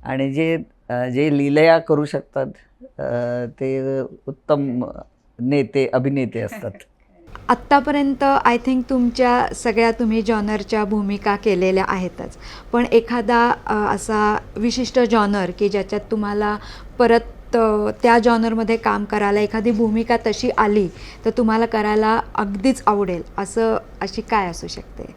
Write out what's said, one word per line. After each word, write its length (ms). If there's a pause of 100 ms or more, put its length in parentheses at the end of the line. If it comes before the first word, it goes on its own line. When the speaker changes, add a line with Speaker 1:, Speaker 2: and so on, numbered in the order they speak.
Speaker 1:
आणि 280
जे, 260 (300)
अ, 180
जे 320
लीलया 400
करू 260
शकतात, 420 (360)
अ, 680
ते 500 (260)
उत्तम 580 (560)
नेते, 520
अभिनेते 480
असतात. 360
Speaker 2:
<laughs> 720
आत्तापर्यंत 760 (220)
I 100
think 340
तुमच्या 640
सगळ्या 360
तुम्ही 320
जॉनरच्या 600
भूमिका 520
केलेल्या 520
आहेतच, 480 (360)
पण 200
एखादा, 600 (140)
अ, 80
असा 640 (180)
विशिष्ट 440
जॉनर 580
की 100
ज्याच्यात 320 (100)
तुम्हाला 480 (400)
परत, 580
अ, 340 (120)
त्या 160
जॉनरमध्ये 580
काम 280
करायला 360
एखादी 300
भूमिका 460
तशी 340
आली 380 (360)
तर 60
तुम्हाला 360
करायला 540 (140)
अगदीच 520
आवडेल 360 (160)
असं, 380 (240)
अशी 200
काय 260
असू 200
शकते 360 (140)